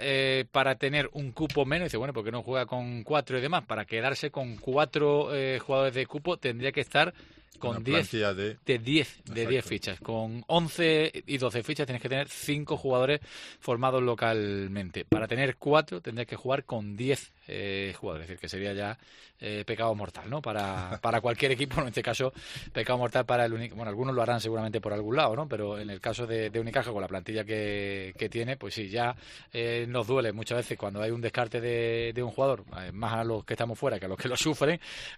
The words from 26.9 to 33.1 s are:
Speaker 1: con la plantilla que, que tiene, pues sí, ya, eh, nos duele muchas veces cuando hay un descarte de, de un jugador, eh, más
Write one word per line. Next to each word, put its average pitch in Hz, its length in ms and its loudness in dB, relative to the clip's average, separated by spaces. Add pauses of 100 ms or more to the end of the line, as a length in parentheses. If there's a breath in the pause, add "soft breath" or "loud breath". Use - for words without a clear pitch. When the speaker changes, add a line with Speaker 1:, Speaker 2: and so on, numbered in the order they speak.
Speaker 1:
con 101 100 -2
la 92 60 -2
plantilla 98 360 -4
que, 101 760 -2
que 110 100 -2
tiene, 120 280 -2
pues 101 180 -8
sí, 107 140 -4
ya, 120 260 0 (380 loud breath)
eh, 117 360 -2
nos 120 180 -2
duele 120 260 2
muchas 113 260 -2
veces - 200 -4
cuando 101 240 -4
hay 110 80 0
un 120 100 -2
descarte 117 400 0
de, 117 540 0
de 123 80 -2
un 120 80 -4
jugador, 131 340 2 (140)
eh, 90 140 -10
más 107 220 -2